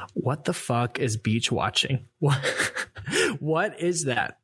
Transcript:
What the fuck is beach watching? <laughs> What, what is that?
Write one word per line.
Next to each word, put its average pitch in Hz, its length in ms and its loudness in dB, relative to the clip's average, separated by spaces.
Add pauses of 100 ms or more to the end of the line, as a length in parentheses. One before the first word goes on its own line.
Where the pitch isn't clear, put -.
(140)
What 139 300 -2
the 180 100 0
fuck 120 440 0
is 110 200 0
beach 113 340 0
watching? - 600 0
<laughs> - 80 -20
What, 143 220 2 (960)
what 160 400 0
is 170 240 0
that? 117 400 0